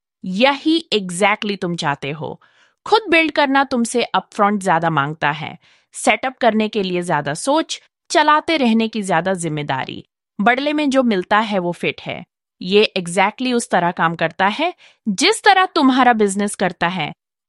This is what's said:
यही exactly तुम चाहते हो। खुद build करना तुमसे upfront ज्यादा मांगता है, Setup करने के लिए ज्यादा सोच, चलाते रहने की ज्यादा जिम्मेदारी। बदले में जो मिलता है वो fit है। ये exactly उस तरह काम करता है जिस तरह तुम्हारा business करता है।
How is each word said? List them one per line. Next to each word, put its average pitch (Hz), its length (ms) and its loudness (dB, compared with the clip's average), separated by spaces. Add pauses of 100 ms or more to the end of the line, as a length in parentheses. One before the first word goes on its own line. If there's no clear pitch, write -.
(240)
यही 269 680 0
exactly 202 680 -2
तुम 175 160 -4
चाहते 143 340 -4
हो। 151 300 -10 (440)
खुद 453 260 4
build 320 220 4
करना 277 320 2
तुमसे 240 380 -2
upfront 202 600 0
ज्यादा 165 280 2
मांगता 147 400 -2
है, 147 280 -8 (340)
Setup 262 440 -2
करने 214 320 2
के 214 140 -4
लिए 180 200 -2
ज्यादा 147 320 -2
सोच, 302 480 -4 (280)
चलाते 302 460 2
रहने 226 320 2
की 220 140 -6
ज्यादा 185 320 0
जिम्मेदारी। 147 680 -6 (360)
बदले 254 320 2
में 302 180 0
जो 262 120 2
मिलता 185 360 2
है 208 200 -2
वो 175 140 -4
fit - 280 -6
है। 104 240 -12 (380)
ये 202 360 2
exactly 196 560 -2
उस 233 160 -2
तरह 175 200 2
काम 170 240 0
करता 170 320 -2
है 302 280 -2 (340)
जिस 294 340 0
तरह 381 240 4
तुम्हारा 262 460 4
business 202 420 0
करता 180 340 -2
है। 175 240 -6 (360)